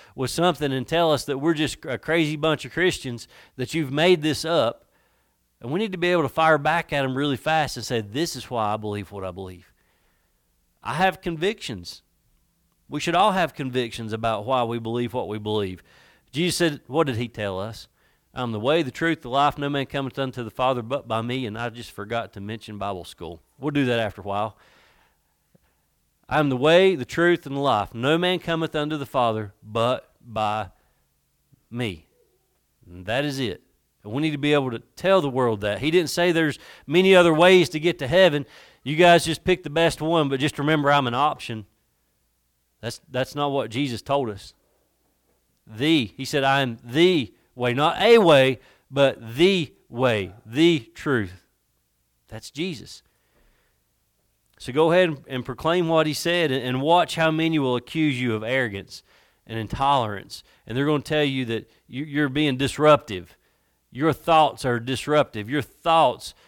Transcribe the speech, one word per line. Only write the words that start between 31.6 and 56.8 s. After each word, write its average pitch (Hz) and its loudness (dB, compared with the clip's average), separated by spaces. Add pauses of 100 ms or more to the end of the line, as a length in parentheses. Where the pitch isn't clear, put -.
me." 110 -6 (760)
And 90 -18
that 123 -2
is 135 -4
it. 110 -6 (400)
And 104 -10
we 139 -2
need 160 0
to 147 -4
be 147 0
able 135 2
to 113 -6
tell 190 0
the 143 -2
world 120 0
that. 101 -2
He 139 -2
didn't 165 2
say 175 2
there's 156 0 (260)
many 190 6
other 175 8
ways 175 6
to 156 -6
get 165 -2
to 135 -6
heaven. 156 4 (380)
You 143 -4
guys 170 6
just 165 -4
pick 180 0
the 147 -10
best 165 0
one, 156 2
but 135 -2
just 147 -2
remember 147 2
I'm 139 4
an 120 -2
option. 127 -2 (1160)
That's, 117 -10
that's 127 -4
not 143 -2
what 135 -2
Jesus 127 -4
told 139 -2
us. - -14 (1120)
The, 123 0
he 135 -12
said, 139 -2
"I 135 4
am 117 -4
the 143 2 (220)
way," 123 0
not 147 0
a 233 8
way, 135 6 (320)
but 127 0
the 175 2 (160)
way, 110 0 (120)
the 147 4 (120)
truth. 104 -2 (840)
That's - -16
Jesus. 143 -10 (1600)
So - -12
go 156 4
ahead 180 4
and, 139 -8
and 127 -6
proclaim 165 -2
what 160 2
he 151 -2
said, 170 0
and, 131 -2
and 127 -2